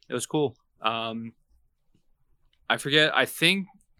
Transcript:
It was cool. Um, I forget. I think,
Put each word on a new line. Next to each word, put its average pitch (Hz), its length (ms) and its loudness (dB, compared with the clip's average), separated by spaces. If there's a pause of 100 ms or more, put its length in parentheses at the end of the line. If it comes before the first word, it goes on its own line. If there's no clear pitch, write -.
It - 60 -8
was 123 120 -4
cool. 147 300 -2 (240)
Um, 113 520 -6 (1400)
I 117 80 4
forget. 151 400 2
I 131 80 4
think, 185 420 0 (340)